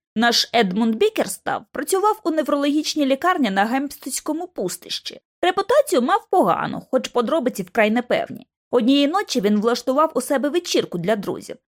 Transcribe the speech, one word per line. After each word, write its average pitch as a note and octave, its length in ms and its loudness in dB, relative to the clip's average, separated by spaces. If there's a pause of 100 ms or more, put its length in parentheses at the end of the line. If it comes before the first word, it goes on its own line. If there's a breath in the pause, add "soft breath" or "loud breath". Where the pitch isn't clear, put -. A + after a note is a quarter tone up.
(160)
Наш A#3 380 2
Едмунд A3 420 2
Бікерстав - 760 -2
працював G4 520 0
у E4+ 80 0
неврологічній D4 760 0
лікарні C4+ 440 0
на G3 160 2
Гемстедському C#4+ 800 -6
пустищі. - 760 -8 (200)
Репутацію F#4+ 600 2
мав F4+ 280 0
погану, G#3+ 520 0 (100)
хоч C4 160 0
подробиці A#3+ 560 -2
вкрай G#3+ 280 0
непевні. - 560 -2 (240)
Однієї C#4 360 4
ночі E4 340 -2
він G#3 200 2
влаштував C4 520 0
у C4 80 -2
себе C#4 280 0
вечірку D#4 480 -2
для F3+ 180 0
друзів. - 400 -8 (140)